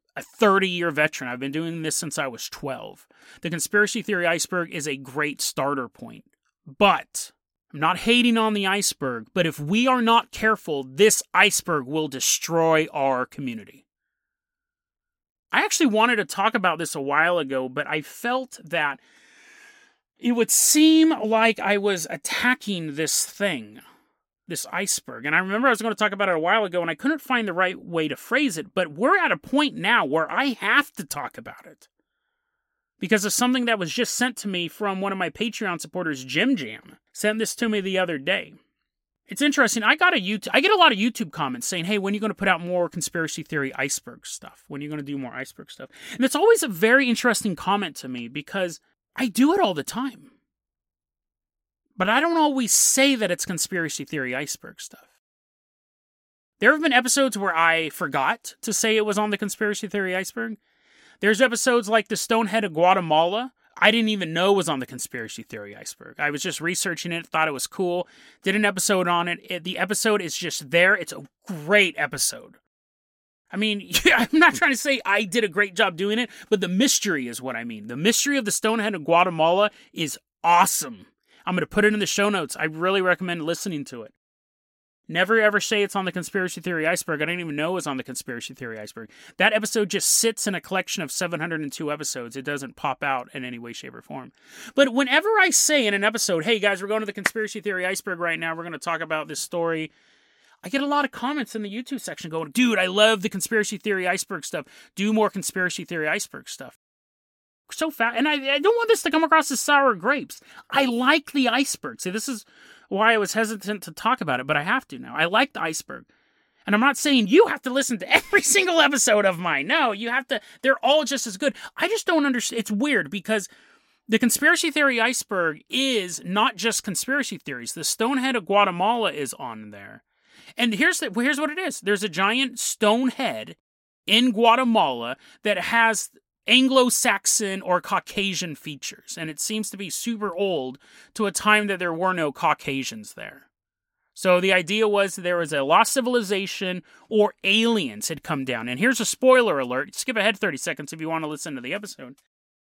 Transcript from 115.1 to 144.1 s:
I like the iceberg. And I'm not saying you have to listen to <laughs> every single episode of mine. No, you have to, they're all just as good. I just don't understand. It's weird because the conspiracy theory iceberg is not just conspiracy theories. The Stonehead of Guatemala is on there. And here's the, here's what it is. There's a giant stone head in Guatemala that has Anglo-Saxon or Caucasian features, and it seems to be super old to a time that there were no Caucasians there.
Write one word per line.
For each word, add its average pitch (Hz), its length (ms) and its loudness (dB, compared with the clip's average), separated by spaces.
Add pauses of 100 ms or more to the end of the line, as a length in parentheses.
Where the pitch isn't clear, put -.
I 156 100 2
like 220 280 2
the - 80 -8
iceberg. 156 440 -8 (600)
And 202 100 2
I'm 214 60 4
not 277 160 4
saying 262 300 2
you 330 200 8
have - 140 -4
to 254 80 -6
listen 254 300 -2
to - 140 -4
<laughs> - 0 -
every - 280 2
single 370 400 2
episode 247 440 4
of 180 140 0
mine. 156 280 -2
No, 269 240 2
you 220 180 -6
have 254 180 -2
to, 240 140 -4 (200)
they're 269 220 2
all 294 200 4
just 269 220 -4
as 190 120 -10
good. 269 180 -2 (220)
I 339 100 0
just 427 180 -2
don't 311 200 2
understand. 240 340 -2
It's 208 120 -4
weird 214 380 0
because 202 380 -4 (600)
the 220 120 4
conspiracy 302 520 4
theory 269 280 2
iceberg 190 720 0
is 226 560 -2
not 208 300 0
just 214 280 -2
conspiracy 262 540 -4
theories. 120 360 -10
The 170 80 -10
Stonehead 254 540 0
of 196 100 -4
Guatemala 196 680 2
is 143 220 -6
on 110 340 -12
there. 101 340 -18 (540)
And 233 160 2
here's 311 260 2
the, 254 160 -4
here's 262 240 0
what 302 120 -2
it 320 80 -8
is. 370 200 -4
There's 196 240 -2
a 208 60 -2
giant 220 500 0
stone 233 500 2
head 165 460 -6 (520)
in 240 240 6
Guatemala 208 840 4 (280)
that 202 160 0
has 226 500 2 (400)
Anglo-Saxon 233 1120 2
or 180 180 2
Caucasian 185 760 -4
features, - 640 -14
and 156 100 -8
it 151 100 -10
seems 214 300 -4
to 202 80 -12
be 196 140 -10
super 208 440 -6
old 160 440 -2 (340)
to 214 140 -2
a 196 40 -4
time 208 360 2
that 196 100 -2
there 175 160 -2
were 180 200 0
no 160 180 -2
Caucasians 135 840 -2
there. - 300 -16 (720)